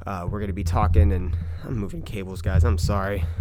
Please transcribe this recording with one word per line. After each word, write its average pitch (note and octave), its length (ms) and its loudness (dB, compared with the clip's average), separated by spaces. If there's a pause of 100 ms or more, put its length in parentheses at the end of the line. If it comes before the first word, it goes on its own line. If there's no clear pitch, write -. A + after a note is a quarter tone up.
Uh, F#2 240 -6
we're G2+ 100 -4
gonna F#2+ 120 -4
be F#2 120 -4
talking, - 480 4
and F2+ 220 0 (300)
I'm C#3 140 -6
moving D#3+ 240 -6
cables, F#2+ 400 -8
guys. - 220 4
I'm A#2 140 4
sorry. G2+ 460 0 (160)